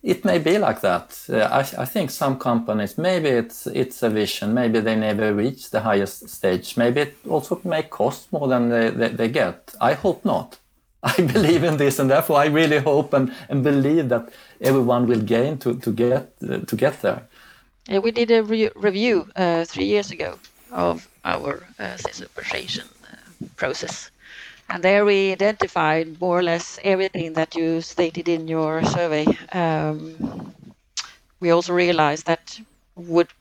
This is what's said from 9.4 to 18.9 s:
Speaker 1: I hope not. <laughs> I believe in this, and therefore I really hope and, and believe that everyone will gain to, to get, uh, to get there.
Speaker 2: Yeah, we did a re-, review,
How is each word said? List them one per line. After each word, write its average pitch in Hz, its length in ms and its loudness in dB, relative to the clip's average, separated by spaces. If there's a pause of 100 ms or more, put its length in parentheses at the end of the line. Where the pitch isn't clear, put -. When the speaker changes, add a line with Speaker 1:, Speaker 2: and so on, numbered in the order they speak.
Speaker 1:
I 127 120 2
hope 170 300 -2
not. - 360 -4 (200)
<laughs> - 240 -20
I - 180 0
believe 160 420 4
in 156 140 2
this, 139 220 2
and 135 120 4
therefore 151 260 4
I 143 80 6
really 151 340 4
hope 143 340 2
and, 131 200 2 (160)
and 139 140 0
believe 143 460 2
that 117 200 0 (320)
everyone 123 460 4
will 117 140 4
gain 120 380 0
to, - 200 -2
to 120 120 -2
get, 120 420 0 (140)
uh, - 120 -4
to - 160 -6
get 143 260 0
there. - 220 -2 (680)
Speaker 2:
Yeah, 196 100 0
we 226 120 0
did 233 200 0
a 226 120 6
re-, 220 320 0
review, 196 600 0